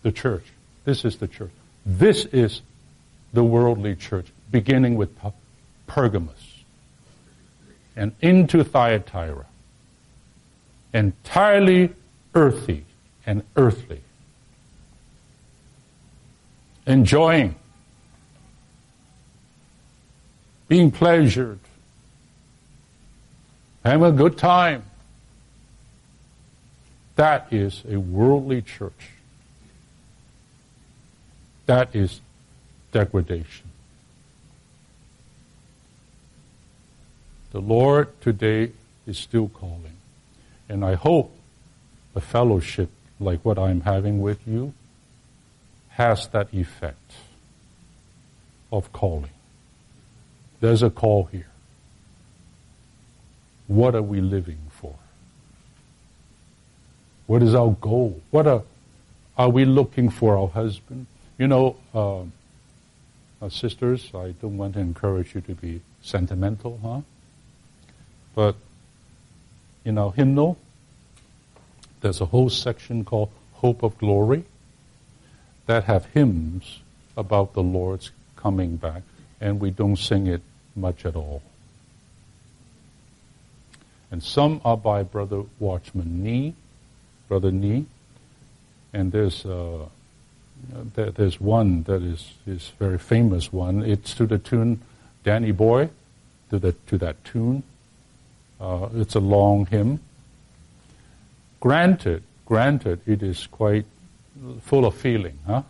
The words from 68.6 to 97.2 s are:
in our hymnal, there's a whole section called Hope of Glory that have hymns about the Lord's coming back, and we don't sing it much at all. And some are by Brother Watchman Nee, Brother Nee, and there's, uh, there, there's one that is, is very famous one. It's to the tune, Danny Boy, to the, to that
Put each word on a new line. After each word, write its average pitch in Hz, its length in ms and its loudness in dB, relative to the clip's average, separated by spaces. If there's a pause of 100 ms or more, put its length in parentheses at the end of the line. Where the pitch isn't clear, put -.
in 107 140 -2
our 101 140 -2
hymnal, 143 460 2 (1400)
there's 98 200 -4
a 95 60 -2
whole 127 240 2
section 117 540 -6
called 107 260 -4 (240)
Hope 120 280 0
of 110 160 -2
Glory 110 460 0 (1200)
that 113 180 2
have 98 220 0
hymns 90 760 -2 (360)
about 101 380 0
the 98 80 -2
Lord's 92 480 -4 (260)
coming 92 400 -4
back, 82 260 -10 (380)
and 101 200 -4
we 98 100 -2
don't 101 260 -2
sing 98 300 -2
it 87 160 -4 (320)
much 90 300 -8
at 80 120 -8
all. 73 260 -10 (2750)
And 85 120 -10
some 151 420 0
are 117 120 2
by 104 260 -2
Brother 101 400 -8 (160)
Watchman 92 640 -6
Nee, 127 320 -4 (720)
Brother 98 220 0
Nee, 101 360 -2 (1080)
and 95 180 -4
there's, 101 340 -2
uh, 85 420 -10 (1080)
there, 110 160 -4
there's 98 300 -2
one 101 440 2
that 95 180 -2
is, 85 300 -8 (140)
is 92 320 -12
very 92 200 -2
famous 110 540 0
one. 92 300 -4
It's 104 320 -4
to 117 120 0
the 107 120 -2
tune, 117 420 -2 (440)
Danny 107 280 0
Boy, 117 380 2 (600)
to 104 80 -2
the, 90 140 0 (140)
to 98 120 -2
that 85 260 -6